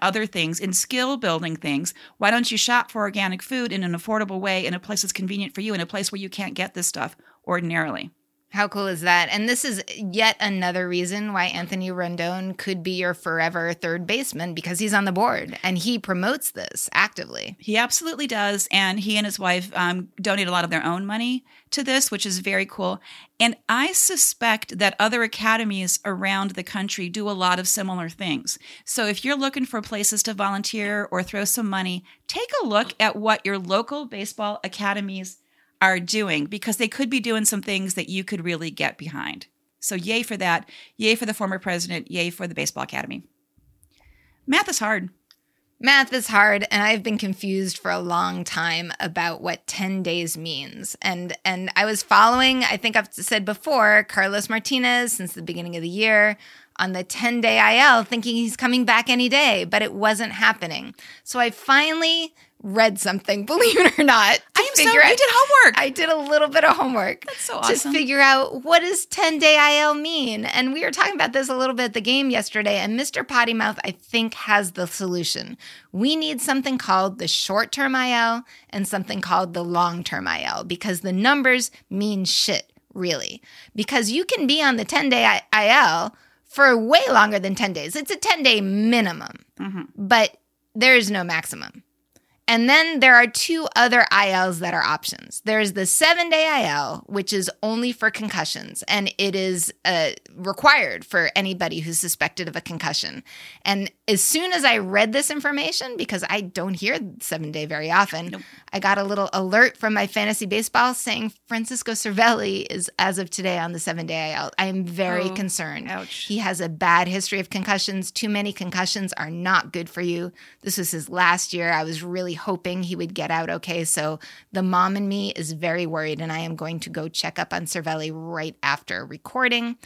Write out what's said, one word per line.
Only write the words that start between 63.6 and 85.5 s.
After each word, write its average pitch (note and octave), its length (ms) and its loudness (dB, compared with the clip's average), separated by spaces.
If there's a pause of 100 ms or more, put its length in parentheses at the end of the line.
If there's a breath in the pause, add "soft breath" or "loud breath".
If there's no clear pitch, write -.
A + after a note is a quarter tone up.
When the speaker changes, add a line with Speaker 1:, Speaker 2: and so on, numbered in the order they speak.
Speaker 2:
it F4+ 200 6
or D4+ 60 4
not, A3+ 300 6
to - 80 0 (120)
Speaker 1:
I F#4 60 4
am C5 140 0
so, D#4 100 4
Speaker 2:
figure D#4 160 8
Speaker 1:
you D#4 60 10
Speaker 2:
out B4 100 6
Speaker 1:
did C5 140 6
homework. B4 480 8
Speaker 2:
I C4+ 100 4
did D#4+ 220 0
a D#4+ 60 4
little D4+ 320 2
bit D4+ 160 4
of D#4 120 6
homework A#3+ 480 -2
Speaker 1:
That's - 200 -10
so A#4 100 -6
Speaker 2:
to - 40 -6
Speaker 1:
awesome. C4 340 2
Speaker 2:
figure C#4 280 2
out C4+ 440 4
what E4 160 6
does F4 260 -2
ten-day D#4 520 4
I D4 200 8
L D4+ 160 4
mean. D4 500 -2
And C4 300 0
we E4 100 -2
were F4+ 60 -2
talking G4+ 240 0
about A#3+ 180 0
this C4+ 160 0
a C4 80 -4
little C4 180 0
bit B3 100 -2
at A3 100 -4
the A3+ 80 -4
game C4 280 0
yesterday, G#3 480 0
and A3 180 -2
Mister C#4 280 -4
Potty A#3+ 300 2
Mouth, G#3+ 300 -2
I G3 80 -6
think, A3+ 420 -4
has G3+ 380 2
the F3+ 140 -4
solution. F3+ 720 -4 (340 loud breath)
We B3+ 240 2
need D4+ 240 -4
something C4 380 0
called F#3+ 400 2
the E3 100 -4
short-term C4 640 0
I B3+ 180 0
L A#3 320 0 (260 soft breath)
and G3 180 -4
something F#3+ 320 -4
called F3+ 320 0
the F3 120 -4
long-term F3 640 -2
I D#2 160 -2
L, - 200 -4
because F3+ 360 -4
the F#3+ 120 -4
numbers B3+ 580 2 (200 soft breath)
mean G3 340 -2
shit, - 480 -2 (220)
really. F3 480 -6 (320 loud breath)
Because G#3+ 360 -2
you D#4+ 140 0
can F4+ 220 -2
be D4+ 160 2
on C4+ 140 4
the A3 80 -2
ten-day B3 420 2
I-, G#3+ 160 4 (100)